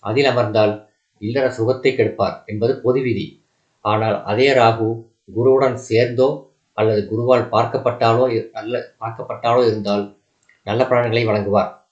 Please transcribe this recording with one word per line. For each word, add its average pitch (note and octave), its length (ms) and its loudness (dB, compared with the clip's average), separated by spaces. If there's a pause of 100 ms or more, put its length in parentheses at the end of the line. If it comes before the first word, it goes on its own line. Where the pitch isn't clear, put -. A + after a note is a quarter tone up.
அதில் B2+ 280 0
அமர்ந்தால் G#2+ 420 2 (480)
இல்லற B2 300 -2
சுகத்தை B2+ 400 0
கெடுப்பார் G2+ 440 -2 (100)
என்பது A2 280 -2 (100)
பொது B2 180 2
விதி. B2 240 -2 (600)
ஆனால் G#2+ 320 0 (140)
அதே B2 220 2
ராகு A2+ 340 4 (480)
குருவுடன் C3 420 2 (100)
சேர்ந்தோ B2 420 2 (480)
அல்லது G#2+ 320 2
குருவால் A#2+ 440 2
பார்க்கப்பட்டாலோ A#2 720 0 (120)
இ-, A2 180 -2
நல்ல, A2 300 -6 (160)
பார்க்கப்பட்டாலோ A#2 680 -2
இருந்தால் G#2 380 -2 (640)
நல்ல A2 200 0
பலன்களை A#2+ 380 0
வழங்குவார். G2+ 460 0 (200)